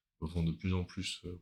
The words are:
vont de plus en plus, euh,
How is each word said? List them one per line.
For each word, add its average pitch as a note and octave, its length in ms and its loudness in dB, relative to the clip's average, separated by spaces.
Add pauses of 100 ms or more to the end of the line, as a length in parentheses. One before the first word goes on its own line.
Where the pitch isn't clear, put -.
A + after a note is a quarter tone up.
(200)
vont E2 240 0
de E2 80 4
plus F#2 220 2
en F2+ 100 2
plus, - 420 -4
euh, F2+ 160 -8